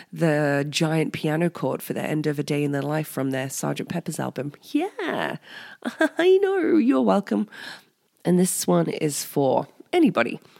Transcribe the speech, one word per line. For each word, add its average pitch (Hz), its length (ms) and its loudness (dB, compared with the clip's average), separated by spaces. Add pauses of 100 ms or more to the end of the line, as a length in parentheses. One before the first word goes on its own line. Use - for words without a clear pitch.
(100)
the 147 600 0
giant 160 420 0
piano 165 380 0
chord 135 320 -4
for - 100 -8
the 131 100 -4
end 151 240 -2
of 147 120 -2
A 147 60 -2
Day 147 200 -2
in 143 80 -2
the 139 80 -2
Life 151 280 -4
from 135 240 -4
their 135 180 -4
Sergeant - 400 -6
Pepper's 170 300 -6
album. 131 320 -6 (100)
Yeah, - 720 -4 (460)
<laughs> - 340 -2
I 370 240 6
know. 381 380 2
You're 262 240 4
welcome. 202 460 2 (760)
And 180 140 4
this - 280 0
one 170 220 4
is 151 360 -4
for 131 420 2 (260)
anybody, 294 460 2 (220)